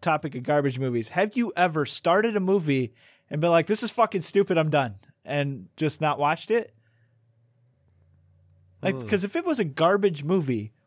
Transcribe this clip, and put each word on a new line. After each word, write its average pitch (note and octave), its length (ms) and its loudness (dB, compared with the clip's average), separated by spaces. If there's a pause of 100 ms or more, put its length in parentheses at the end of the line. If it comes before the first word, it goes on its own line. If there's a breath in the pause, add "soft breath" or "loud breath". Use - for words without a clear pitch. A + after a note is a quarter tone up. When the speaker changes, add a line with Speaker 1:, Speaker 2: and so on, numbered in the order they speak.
Speaker 1:
topic D3+ 360 -2
of B2 80 -8
garbage C#3 340 2
movies, A#2+ 300 -2
have G#3 280 -2
you A#3+ 200 0
ever D#3+ 300 2
started G#3 500 0
a G3 40 2
movie D3+ 520 0 (360 soft breath)
and D3+ 120 -4
been E3+ 100 2
like, E3 160 4
"This G#3+ 160 0
is A3+ 80 -2
fucking G#3+ 320 0
stupid, F#3+ 360 2
I'm D#3 120 2
done," B2+ 260 0 (280)
and C#3+ 420 -4 (100)
just D#3 240 -2
not D3 200 0
watched D#3 320 0
it? A3+ 200 0 (2000)
Like, F#3+ 140 0
Speaker 2:
Hmm. A#2 120 -10
Speaker 1:
'cause G3 160 0
if G3+ 120 -8
it E4+ 80 -4
was D4+ 160 -2
a F#3+ 40 2
garbage E3 600 0
movie, C3+ 480 -2 (140)